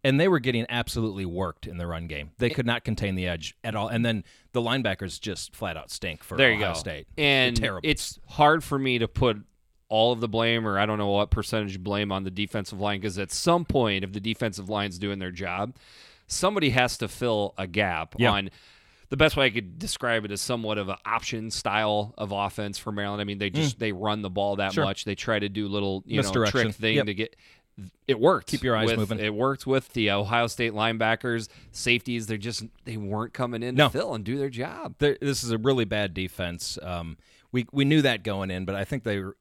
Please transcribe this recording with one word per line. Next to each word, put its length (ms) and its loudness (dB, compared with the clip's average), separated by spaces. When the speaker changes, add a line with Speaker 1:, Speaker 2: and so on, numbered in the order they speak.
Speaker 1:
And 180 4
they 80 6
were 100 6
getting 320 2
absolutely 560 -2
worked 400 -4
in 120 -10
the 80 -4
run 200 -6
game. 320 -8
They 100 2
Speaker 2:
It 60 0
Speaker 1:
could 120 0
not 180 -2
contain 300 -2
the 120 -2
edge 380 -6
at 100 -4
all. 140 -2
And 160 0
then 180 0
the 80 2
linebackers 600 -2
just 360 -8
flat 220 -6
out 120 -14
stink 320 -8
for 160 -8
Speaker 2:
There 120 6
you 80 4
Speaker 1:
Ohio 160 0
Speaker 2:
go. 40 -4
Speaker 1:
State. 280 -8
They're 80 0
Speaker 2:
And 80 0
Speaker 1:
terrible. 260 -2
Speaker 2:
it's 360 -2
hard 340 6
for 160 -2
me 200 2
to 100 2
put 300 2
all 240 6
of 80 -2
the 80 0
blame, 380 2
or 120 2
I 80 6
don't 120 0
know 120 2
what 200 2
percentage 460 0
of 80 -10
blame, 280 0
on 120 -2
the 60 -4
defensive 500 -4
line, 200 -2
'cause 180 -4
at 120 -6
some 340 2
point, 400 2
if 80 -8
the 80 -6
defensive 480 -4
line's 300 -2
doing 220 -4
their 100 -6
job, 440 -6
somebody 440 2
has 280 2
to 100 -4
fill 480 0
a 100 -4
gap 520 -2
Speaker 1:
Yeah. 140 6
Speaker 2:
on. 180 -2
The 60 -2
best 200 4
way 100 4
I 40 4
could 280 -6
describe 480 -2
it 60 -6
is 100 -6
somewhat 360 -2
of 120 -4
an 60 -4
option 440 -4
style 680 0
of 140 -4
offense 440 -4
for 160 -8
Maryland. 280 -4
I 40 -2
mean, 140 -6
they 120 -2
just, 260 0
Speaker 1:
Mm. 20 -20
Speaker 2:
they 140 -2
run 300 -2
the 80 -4
ball 260 0
that 180 0
Speaker 1:
Sure. 100 2
Speaker 2:
much. 200 -4
They 100 -2
try 240 0
to 100 0
do 200 -2
little, 380 0
you 100 -2
know, 60 2
Speaker 1:
Misdirection. 400 2
Speaker 2:
trick 120 0
thing 220 2
Speaker 1:
Yep. 100 2
Speaker 2:
to 80 -4
get. 220 -6
It 140 2
worked 280 4
Speaker 1:
Keep 140 -2
your 140 4
eyes 100 4
Speaker 2:
with, 140 2
Speaker 1:
moving. 180 -2
Speaker 2:
it 160 0
worked 320 -2
with 280 2
the 180 4
Ohio 340 2
State 260 0
linebackers, 760 0
safeties. 560 0
They're 100 -2
just, 240 -6
they 120 -8
weren't 380 -4
coming 300 -4
in 100 -4
Speaker 1:
No. 120 6
Speaker 2:
to 40 4
fill 240 -4
and 100 -6
do 140 -2
their 100 -2
job. 500 -8
Speaker 1:
There, 220 2
this 220 -2
is 80 -4
a 80 2
really 260 2
bad 300 -2
defense. 680 -6
Um, 340 -8
we, 220 0
we 120 2
knew 180 6
that 200 2
going 300 -2
in, 120 -4
but 120 -4
I 80 -2
think 180 -6
they 180 -2